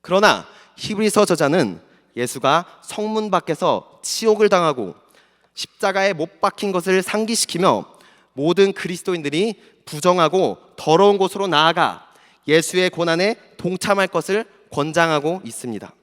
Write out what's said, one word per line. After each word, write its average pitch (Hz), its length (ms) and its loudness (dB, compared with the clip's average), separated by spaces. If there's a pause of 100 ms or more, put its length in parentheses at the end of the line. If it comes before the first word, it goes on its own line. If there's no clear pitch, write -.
그러나 175 460 2 (300)
히브리서 208 500 0
저자는 147 540 0 (360)
예수가 135 680 -2
성문 214 460 -4
밖에서 160 720 -2
치욕을 214 460 0
당하고 151 460 0 (580)
십자가에 196 640 -2
못 175 260 -8
박힌 202 320 -2
것을 185 300 0
상기시키며 185 840 0 (480)
모든 175 400 2
그리스도인들이 175 880 -4 (240)
부정하고 165 760 0 (180)
더러운 196 420 4
곳으로 196 280 -2
나아가 156 640 0 (400)
예수의 170 420 2
고난에 170 460 -2 (220)
동참할 185 500 -2
것을 196 380 -4 (240)
권장하고 160 760 -2
있습니다. 110 580 -12